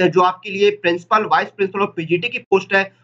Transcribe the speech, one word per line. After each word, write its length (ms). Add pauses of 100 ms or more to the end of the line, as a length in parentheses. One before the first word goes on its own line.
जो 200
आपके 300
लिए 200 (120)
principal, 420
vice 240
प्रिंसिपल 320
और 160
पीजीटी 320
की 100
पोस्ट 360
है, 180 (100)